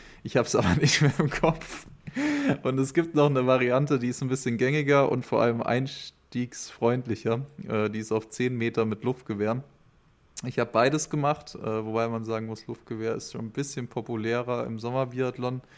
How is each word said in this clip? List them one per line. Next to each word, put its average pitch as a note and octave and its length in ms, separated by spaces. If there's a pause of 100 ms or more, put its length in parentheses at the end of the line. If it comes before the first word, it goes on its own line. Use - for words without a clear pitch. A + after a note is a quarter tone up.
(240)
Ich - 140
hab's - 180
<laughs> - 0
aber F2+ 200
nicht - 260
mehr C#3+ 160
im D3+ 120
Kopf. - 580 (760)
Und C3 160
es C3+ 160
gibt E3 220
noch D3 120
eine C3 200
Variante, C3 500
die B2 120
ist A#2+ 120
ein C3+ 60
bisschen B2+ 300
gängiger C#3 540
und B2+ 140
vor A2 160
allem A#2 220
einstiegsfreundlicher. B2 1800 (220)
Äh, G#2+ 220
die G#2+ 100
ist A2 120
auf A2 160
zehn B2+ 300
Meter A#2 280
mit G#2+ 180
Luftgewehr. A#2 600 (840)
Ich B2+ 140
hab A#2 140
beides C3+ 360
gemacht, D3 460
äh, A2 300
wobei A2+ 240
man A2+ 160
sagen A2 220
muss, A2 200
Luftgewehr A2+ 480
ist - 160
schon A#2+ 140
ein G#2+ 60
bisschen C3+ 360
populärer A#2+ 800
im A2+ 100
Sommerbiathlon. B2+ 840 (160)